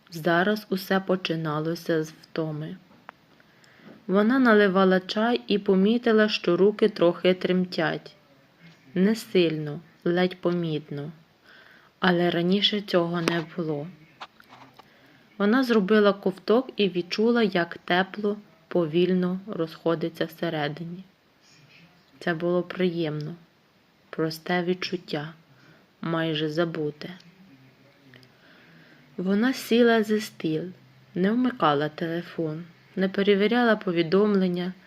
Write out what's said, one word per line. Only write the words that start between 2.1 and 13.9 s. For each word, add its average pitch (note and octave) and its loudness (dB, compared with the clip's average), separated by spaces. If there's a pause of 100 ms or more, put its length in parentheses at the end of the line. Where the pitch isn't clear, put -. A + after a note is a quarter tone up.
Вона G#3+ 2
наливала G3 6
чай A3+ -2
і G3+ 0
помітила, G#3+ 4
що F3 0
руки G#3 4
трохи F3 2
тремтять. F3+ -2 (800)
Не G3 2
сильно, D#3 -2 (240)
ледь F3+ 0
помітно. D#3 -4 (880)
Але F3 2
раніше F#3+ 0
цього F3 0
не E3 -2 (120)
було. D#3 -6 (1500)